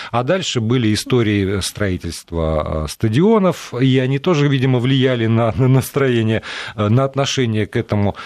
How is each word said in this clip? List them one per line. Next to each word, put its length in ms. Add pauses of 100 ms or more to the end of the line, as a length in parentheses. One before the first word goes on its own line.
(100)
а 120
дальше 380
были 320
истории 680
строительства, 1200
э, 60
стадионов, 800
и 260
они 200
тоже, 300
видимо, 320
влияли 480
на, 280
на 100
настроение, 760 (340)
э, 140
на 140
отношение 640
к 80
этому 520